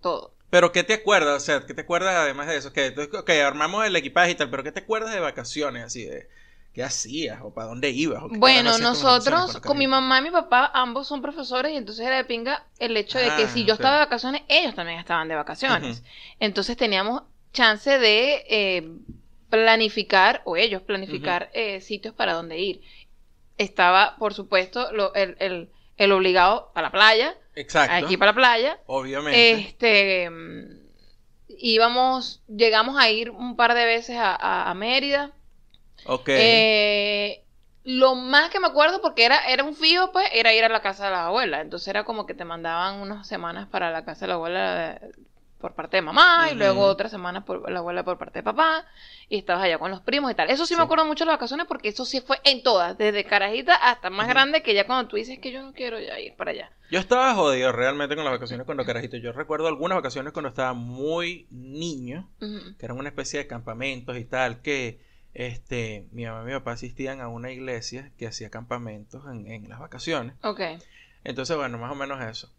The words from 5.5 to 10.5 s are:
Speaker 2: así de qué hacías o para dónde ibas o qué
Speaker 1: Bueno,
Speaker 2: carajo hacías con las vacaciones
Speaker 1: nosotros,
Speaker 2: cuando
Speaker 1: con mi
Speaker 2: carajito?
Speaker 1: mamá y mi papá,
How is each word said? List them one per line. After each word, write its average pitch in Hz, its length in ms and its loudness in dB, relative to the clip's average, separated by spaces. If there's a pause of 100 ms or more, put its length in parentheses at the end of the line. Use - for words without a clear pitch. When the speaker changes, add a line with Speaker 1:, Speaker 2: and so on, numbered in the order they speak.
Speaker 2:
así 117 200 -12
de 69 240 -14 (460)
qué 120 80 -8
hacías 127 600 -8
o 107 120 -16
para 113 140 -10
dónde 127 220 -4
ibas 139 340 -4
o - 40 -14
qué 226 100 -8
Speaker 1:
Bueno, 247 340 6
Speaker 2:
carajo 226 40 4
hacías 233 120 2
con 247 60 2
las 285 80 -4
vacaciones 247 220 6 (160)
Speaker 1:
nosotros, 359 120 0
Speaker 2:
cuando - 160 -10
Speaker 1:
con 285 100 0
mi 277 80 2
Speaker 2:
carajito? 262 160 4
Speaker 1:
mamá 262 160 4
y 262 40 4
mi 320 100 -4
papá, 285 420 4